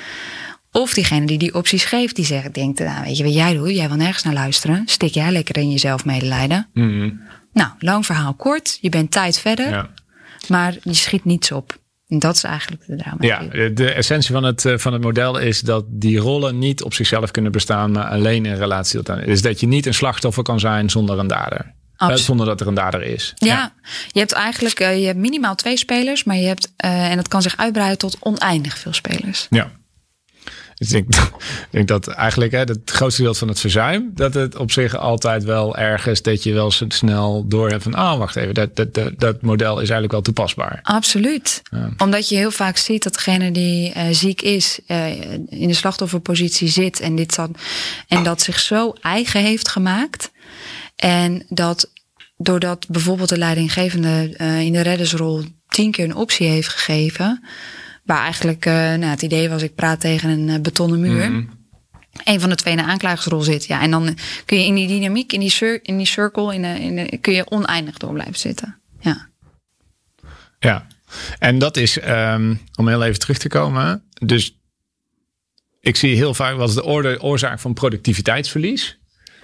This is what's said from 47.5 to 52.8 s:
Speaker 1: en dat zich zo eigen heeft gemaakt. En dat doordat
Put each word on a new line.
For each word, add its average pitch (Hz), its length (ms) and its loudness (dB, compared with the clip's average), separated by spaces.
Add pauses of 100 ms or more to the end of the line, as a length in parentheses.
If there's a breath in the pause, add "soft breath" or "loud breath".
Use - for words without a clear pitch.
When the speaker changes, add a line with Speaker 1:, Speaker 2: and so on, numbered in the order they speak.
Speaker 1:
en 175 160 2
dat 170 180 0
zich - 180 -2
zo 220 420 2
eigen 208 400 0
heeft 214 280 2
gemaakt. 196 640 -2 (640 loud breath)
En 175 540 2
dat 170 420 -2 (460)
doordat 175 520 0